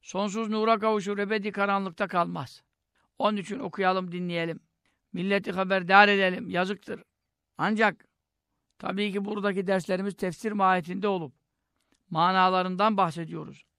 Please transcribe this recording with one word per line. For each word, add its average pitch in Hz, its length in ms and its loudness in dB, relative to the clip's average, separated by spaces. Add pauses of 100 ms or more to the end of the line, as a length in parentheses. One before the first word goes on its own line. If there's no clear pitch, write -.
Sonsuz 208 480 -4
nura 220 300 2
kavuşur, 202 380 -2
ebedi 202 340 -4
karanlıkta 196 560 -2
kalmaz. 170 560 -4 (540)
Onun 214 200 0
için 202 220 -8
okuyalım, 185 520 -2
dinleyelim. 175 480 -6 (540)
Milleti 196 380 -2
haberdar 190 560 6
edelim, 190 420 2
yazıktır. 185 540 -4 (540)
Ancak 208 480 0 (760)
tabii 196 320 -4
ki 196 140 -4
buradaki 196 420 -2
derslerimiz 190 500 -2
tefsir 190 340 -4
mahiyetinde 185 560 0
olup 170 260 -2 (760)
manalarından 185 880 4
bahsediyoruz. 165 680 -4 (140)